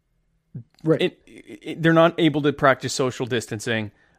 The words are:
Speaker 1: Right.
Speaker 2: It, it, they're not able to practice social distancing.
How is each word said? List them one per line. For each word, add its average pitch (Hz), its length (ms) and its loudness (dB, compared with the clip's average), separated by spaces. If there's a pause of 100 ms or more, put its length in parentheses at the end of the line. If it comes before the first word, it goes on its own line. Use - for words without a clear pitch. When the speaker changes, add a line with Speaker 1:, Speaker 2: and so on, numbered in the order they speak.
(840)
Speaker 1:
Right. 156 180 0
Speaker 2:
It, - 240 -4
it, - 560 -16
they're 165 120 4
not 165 260 4
able 151 240 2
to 147 100 2
practice 131 400 0
social 131 320 -2
distancing. 110 680 -4 (280)